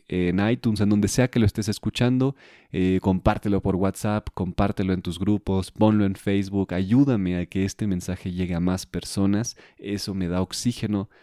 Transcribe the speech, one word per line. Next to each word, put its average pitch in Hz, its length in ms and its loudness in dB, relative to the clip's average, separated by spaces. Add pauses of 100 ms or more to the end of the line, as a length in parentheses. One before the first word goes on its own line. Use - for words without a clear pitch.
en 90 320 0 (100)
iTunes, 113 320 0
en 101 80 2
donde 104 180 4
sea 127 220 2
que 123 100 0
lo 110 60 4
estés 104 220 0
escuchando, 127 680 0 (360)
eh, 92 300 2
compártelo 101 600 0
por 95 140 0
WhatsApp, 98 580 -2
compártelo 95 600 -2
en 85 100 -2
tus 87 160 -6
grupos, 98 520 0
ponlo 107 340 4
en 98 100 -2
Facebook, 98 580 -2
ayúdame 95 640 2
a 87 80 -2
que 95 180 -2
este 98 220 -4
mensaje 92 460 -4
llegue 90 240 -2
a 85 40 0
más 90 260 0
personas. 101 720 -2 (220)
Eso 101 380 -6
me 92 120 -2
da 90 140 0
oxígeno 104 680 -4 (140)